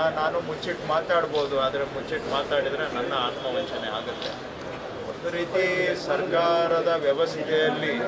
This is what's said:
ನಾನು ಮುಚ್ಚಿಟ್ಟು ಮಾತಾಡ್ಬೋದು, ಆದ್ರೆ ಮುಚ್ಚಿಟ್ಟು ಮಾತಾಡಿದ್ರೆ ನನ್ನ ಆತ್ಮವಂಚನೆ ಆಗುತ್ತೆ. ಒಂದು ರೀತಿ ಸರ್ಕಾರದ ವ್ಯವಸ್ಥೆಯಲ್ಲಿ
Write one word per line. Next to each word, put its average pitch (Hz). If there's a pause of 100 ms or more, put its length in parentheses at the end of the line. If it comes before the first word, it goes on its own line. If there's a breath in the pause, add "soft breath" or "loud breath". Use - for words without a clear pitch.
(140)
ನಾನು 160
ಮುಚ್ಚಿಟ್ಟು 156
ಮಾತಾಡ್ಬೋದು, 156
ಆದ್ರೆ 131
ಮುಚ್ಚಿಟ್ಟು -
ಮಾತಾಡಿದ್ರೆ 143
ನನ್ನ 123
ಆತ್ಮವಂಚನೆ 120
ಆಗುತ್ತೆ. 113 (840)
ಒಂದು 170
ರೀತಿ 185 (100)
ಸರ್ಕಾರದ 165
ವ್ಯವಸ್ಥೆಯಲ್ಲಿ 151